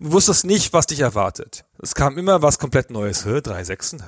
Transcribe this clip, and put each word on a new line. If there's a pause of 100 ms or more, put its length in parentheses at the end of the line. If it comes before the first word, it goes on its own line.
Du
wusstest
nicht,
was
dich
erwartet. (160)
Es
kam
immer
was
komplett
Neues.
Hä,
drei
Sechsen?